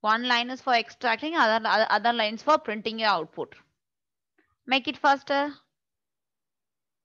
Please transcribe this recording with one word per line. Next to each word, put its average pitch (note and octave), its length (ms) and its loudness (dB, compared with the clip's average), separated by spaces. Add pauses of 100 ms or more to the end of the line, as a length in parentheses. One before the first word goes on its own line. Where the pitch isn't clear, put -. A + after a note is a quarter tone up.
One A3 260 0
line A#3+ 240 0
is B3+ 100 -10
for B3+ 140 2
extracting, A#3 600 -2
other, A3+ 320 2
other, G#3 220 2
other G#3+ 240 2
lines A3 300 -2
for D4+ 160 4
printing A3 400 -6
your A3 100 2
output. D#3+ 460 -4 (1120)
Make C4 200 -2
it D4 100 -6
faster. C#4 580 0 (1500)